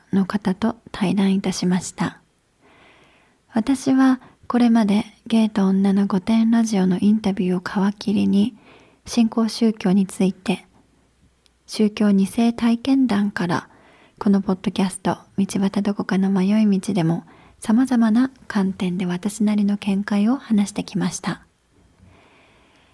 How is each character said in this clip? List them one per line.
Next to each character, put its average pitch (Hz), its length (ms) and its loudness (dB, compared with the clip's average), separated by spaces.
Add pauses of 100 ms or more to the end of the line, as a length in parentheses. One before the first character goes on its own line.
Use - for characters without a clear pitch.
(120)
の 190 140 0
方 190 300 -4
と 220 180 -4 (160)
対 180 240 -2
談 196 200 2
い 196 60 0
た 190 120 -4
し - 140 -4
ま 180 120 2
し - 140 -8
た。 - 280 -8 (1300)
私 262 380 0
は 262 280 4 (280)
こ 240 100 0
れ 240 120 4
ま 226 160 4
で 202 180 2 (240)
ゲ 226 160 2
イ 214 60 0
と 196 160 0
女 196 260 2
の 196 160 2
御 202 100 -2
殿 226 320 2
ラ 233 140 4
ジ 214 160 0
オ 185 80 2
の 180 100 0
イ 208 140 4
ン 220 80 2
タ 190 120 -2
ビ 180 180 -2
ュ 180 100 -2
ー 196 280 -2
を 208 40 -2
皮 - 40 -20
切 - 180 -4
り 202 120 0
に、 202 300 0 (500)
新 233 220 0
興 226 180 -2
宗 220 260 0
教 208 200 -2
に 190 160 2
つ - 160 -2
い 190 80 2
て、 - 340 -6 (1000)
宗 214 220 0
教 208 200 0
二 196 160 2
世 233 260 0
体 233 240 0
験 269 300 0
談 202 240 0
か 180 160 -4
ら、 - 220 -4 (500)
こ - 120 0
の 196 120 4
ポ 196 120 -2
ッ 185 60 -4
ド 185 120 -4
キ 208 100 -2
ャ 190 80 -2
ス - 80 -12
ト、 - 180 -4 (220)
道 196 80 0 (140)
端 196 240 -2
ど 202 100 -2
こ 202 100 -6
か 190 140 -2
の 190 100 2
迷 196 320 2
い 202 200 2
道 - 120 -6
で 165 120 0
も、 165 180 -2 (380)
様 240 260 2
々 233 240 2
な 247 220 2 (160)
観 190 240 -2
点 180 260 -4
で 185 80 -4
私 180 380 -4
な 214 100 2
り 208 100 0
の 202 120 0
見 196 260 -2
解 208 260 0
を 254 80 0
話 202 340 0
し - 20 -14
て - 100 -8
き - 160 -8
ま 180 100 -2
し - 120 -8
た。 - 260 -8 (1500)